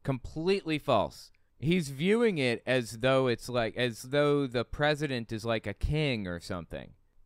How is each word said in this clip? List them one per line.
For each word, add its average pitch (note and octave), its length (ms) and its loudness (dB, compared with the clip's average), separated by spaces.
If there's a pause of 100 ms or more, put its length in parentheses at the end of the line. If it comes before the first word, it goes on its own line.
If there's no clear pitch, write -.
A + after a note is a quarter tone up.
Completely D#3+ 760 -2
false. G2+ 520 0 (280)
He's D#3+ 320 2
viewing F#3+ 480 2
it B2 260 0
as A#2 360 0
though C3 260 4
it's A#2+ 220 -2
like, A#2+ 280 -2
as A#2+ 260 -2
though C#3+ 440 2
the A#2+ 180 -2
president D3 640 -2
is A2 140 -6
like A2+ 220 -2
a G2+ 80 -4
king C#3 520 0
or F2 140 -6
something. D#2+ 520 -8 (340)